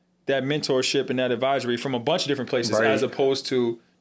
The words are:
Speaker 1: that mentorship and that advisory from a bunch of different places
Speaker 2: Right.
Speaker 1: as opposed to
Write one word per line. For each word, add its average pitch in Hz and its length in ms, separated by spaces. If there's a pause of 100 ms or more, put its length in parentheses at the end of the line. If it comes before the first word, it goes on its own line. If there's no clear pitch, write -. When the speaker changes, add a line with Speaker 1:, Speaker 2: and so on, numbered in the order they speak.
(280)
Speaker 1:
that 135 160
mentorship 135 680
and 127 100
that 127 120
advisory 123 440
from 131 200
a 120 40
bunch 151 220
of - 80
different 120 200
places 120 240
Speaker 2:
Right. 110 120
Speaker 1:
as 110 180
opposed 135 440
to 120 320 (220)